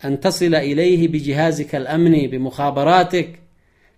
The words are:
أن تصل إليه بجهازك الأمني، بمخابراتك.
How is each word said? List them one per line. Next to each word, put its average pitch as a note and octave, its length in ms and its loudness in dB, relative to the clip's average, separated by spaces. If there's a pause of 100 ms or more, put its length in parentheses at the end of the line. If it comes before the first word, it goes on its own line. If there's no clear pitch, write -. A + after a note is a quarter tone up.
أن C#3 140 -4
تصل F3 360 0
إليه E3 520 2
بجهازك D3+ 680 -2
الأمني، D3+ 520 2
بمخابراتك. C#3+ 1120 -2 (580)